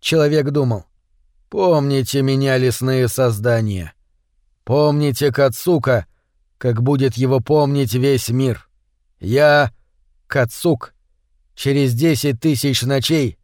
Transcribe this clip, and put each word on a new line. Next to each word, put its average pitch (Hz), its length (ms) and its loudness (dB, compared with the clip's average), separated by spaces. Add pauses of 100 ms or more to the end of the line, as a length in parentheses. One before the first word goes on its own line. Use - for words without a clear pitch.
Человек 151 520 2
думал: 123 340 -2 (640)
«Помните 143 720 0
меня, 135 340 0
лесные 127 500 0
создания. 110 880 -2 (720)
Помните 147 640 0
Кацука, 131 760 0 (500)
как 117 260 -2
будет 131 360 0
его 131 220 0
помнить 143 520 0
весь 127 380 0
мир. 127 400 -2 (500)
Я — 143 540 2 (540)
Кацук. 135 680 -2 (600)
Через 139 380 0
десять 139 480 0
тысяч 139 440 0
ночей 139 600 -2